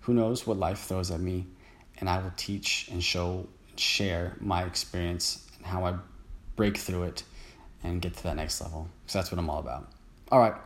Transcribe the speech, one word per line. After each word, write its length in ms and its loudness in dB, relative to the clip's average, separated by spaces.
Who 120 2
knows 340 4
what 100 2
life 220 0
throws 320 -2
at 80 -2
me, 260 -2
and 100 0
I 100 4
will 180 -6
teach 540 -2
and 120 -2
show 440 0
and 100 -16
share 600 0
my 240 2
experience 840 -2
and 100 -10
how 180 0
I 100 2
break 220 4
through 260 -2
it 200 -4
and 160 0
get 160 -4
to 80 -12
that 120 0
next 260 -2
level. 260 -6
So 100 -2
that's 140 0
what 80 -2
I'm 100 0
all 100 -2
about. 300 -8
All 80 12
right. 140 8